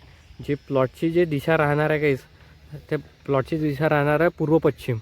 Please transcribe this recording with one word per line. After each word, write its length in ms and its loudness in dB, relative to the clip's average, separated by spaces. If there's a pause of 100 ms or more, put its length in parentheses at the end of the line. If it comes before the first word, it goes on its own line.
(480)
जी 60 0
प्लॉटची 560 -2
जी 160 2
दिशा 320 0
राहणार 320 2
आहे 100 0
गाईज, 180 2 (720)
त्या 80 -4 (280)
प्लॉटची 320 -2
दिशा 320 -2
राहणार 300 2
आहे 180 2
पूर्व 200 2
पश्चिम 440 -2